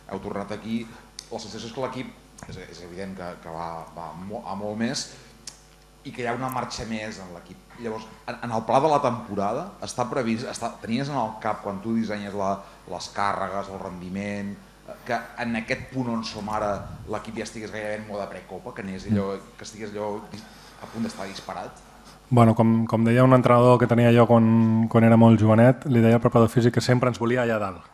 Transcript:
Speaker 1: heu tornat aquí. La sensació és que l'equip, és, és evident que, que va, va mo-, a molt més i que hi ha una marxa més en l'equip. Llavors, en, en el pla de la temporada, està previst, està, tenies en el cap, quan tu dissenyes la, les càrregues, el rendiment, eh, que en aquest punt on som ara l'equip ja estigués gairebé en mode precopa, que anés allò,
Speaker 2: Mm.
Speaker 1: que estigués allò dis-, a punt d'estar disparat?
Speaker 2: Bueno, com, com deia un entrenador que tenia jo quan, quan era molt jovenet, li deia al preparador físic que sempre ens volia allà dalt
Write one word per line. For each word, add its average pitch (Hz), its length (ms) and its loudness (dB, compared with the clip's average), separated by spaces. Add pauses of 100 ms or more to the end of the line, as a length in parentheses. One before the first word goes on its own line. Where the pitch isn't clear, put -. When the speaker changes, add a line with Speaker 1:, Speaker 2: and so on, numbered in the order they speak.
Speaker 1:
heu 95 160 -10
tornat 101 320 -8
aquí. 107 280 -6 (460)
La 113 120 -12
sensació 110 300 -14
és 113 80 -16
que 135 80 -6
l'equip, 127 280 -8 (300)
és, - 160 -14
és 87 240 -18
evident 92 340 -12
que, 90 240 -10
que 82 140 -14
va, 82 160 -8 (200)
va 82 240 -12
mo-, 95 300 -12
a 92 120 -8
molt 104 220 -6
més 117 300 -4 (960)
i 139 100 -12
que 127 80 -8
hi 117 80 -4
ha - 20 -2
una 127 160 -6
marxa 123 380 -8
més 107 340 -8
en 90 140 -16
l'equip. 85 240 -18 (180)
Llavors, 110 300 -10 (140)
en, 120 180 -12
en 120 160 -6
el 113 100 -2
pla 117 160 4
de 151 100 4
la 143 120 4
temporada, 117 600 -2 (160)
està 120 280 -4
previst, 113 400 -2
està, 117 280 -8
tenies 131 340 -4
en 143 80 -4
el 110 200 -4
cap, 107 220 -4
quan 98 220 -8
tu 113 120 -4
dissenyes 104 400 -4
la, 98 180 -2 (320)
les - 280 -12
càrregues, 98 560 -2
el 95 140 -10
rendiment, 98 720 -8 (260)
eh, - 220 -18
que 117 160 -4 (180)
en 117 220 -4
aquest 117 320 -6
punt 127 200 -4
on 113 140 -2
som 107 240 -8
ara 107 220 -2 (360)
l'equip 104 320 -10
ja 107 60 -6
estigués 104 300 -12
gairebé 107 240 -6
en 110 100 -14
mode 104 220 -8
precopa, 92 440 -14
que 113 120 -12
anés 95 240 -10
allò, 101 240 2
Speaker 2:
Mm. - 240 -14
Speaker 1:
que 101 100 -16
estigués 104 240 -12
allò 104 160 -6 (240)
dis-, 104 140 -16 (340)
a 110 60 -16
punt 110 180 -6
d'estar 98 240 -8
disparat? 95 560 -12 (460)
Speaker 2:
Bueno, 117 240 8
com, 113 320 2
com 113 180 0
deia 120 200 6
un 131 100 6
entrenador 123 460 6
que 123 80 2
tenia 120 240 6
jo 120 160 8
quan, 113 600 6
quan 113 160 6
era 113 120 8
molt 113 240 8
jovenet, 113 480 6
li 123 120 4
deia 117 160 6
al 117 80 2
preparador 113 280 6
físic 117 220 4
que 120 100 0
sempre 123 260 2
ens 110 80 -4
volia 123 260 0
allà 113 140 0
dalt 95 360 -6